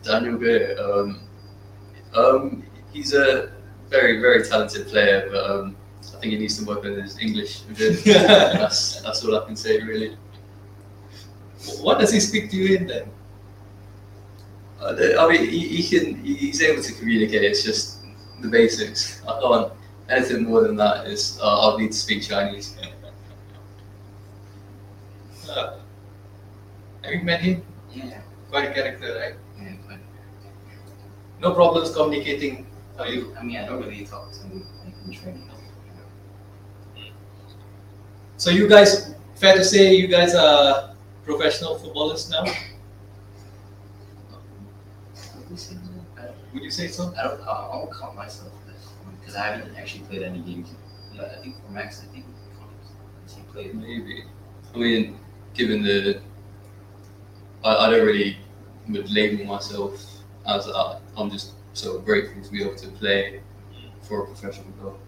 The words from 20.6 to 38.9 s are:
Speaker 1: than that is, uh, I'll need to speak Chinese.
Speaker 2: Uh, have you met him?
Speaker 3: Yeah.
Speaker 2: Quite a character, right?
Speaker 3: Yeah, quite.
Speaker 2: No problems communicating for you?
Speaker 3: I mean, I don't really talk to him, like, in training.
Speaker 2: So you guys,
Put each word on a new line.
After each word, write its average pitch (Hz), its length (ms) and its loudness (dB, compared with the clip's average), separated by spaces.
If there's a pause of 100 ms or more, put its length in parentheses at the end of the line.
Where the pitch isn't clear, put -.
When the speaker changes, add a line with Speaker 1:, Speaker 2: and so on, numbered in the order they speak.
Speaker 1:
than 104 140 2
that - 300 2
is, - 340 -6
uh, 208 200 4
I'll 107 160 4
need 110 140 -2
to - 60 -6
speak 104 260 -4
Chinese. 101 520 -6 (2750)
Speaker 2:
Uh, - 280 -8 (1300)
have 143 100 -10
you 180 100 -6
met 170 180 -2
him? 180 200 0 (320)
Speaker 3:
Yeah. - 280 -16 (280)
Speaker 2:
Quite - 200 -2
a - 40 -8
character, 135 360 -6 (100)
right? - 160 -10 (260)
Speaker 3:
Yeah, 95 140 -16 (100)
quite. 95 140 -18 (1400)
Speaker 2:
No 180 120 2
problems 165 400 4
communicating 143 720 -2 (300)
for 123 120 -10
you? 120 300 -8
Speaker 3:
I 117 60 -14
mean, 117 140 -10
I 104 80 -10
don't 127 160 -10
really 101 240 -12
talk 101 260 -18
to - 120 -18
him, 95 220 -16 (180)
like, 185 100 -18 (120)
in 185 80 -14
training. - 360 -16 (3000)
Speaker 2:
So 180 120 0
you 202 180 4
guys, 202 460 8 (200)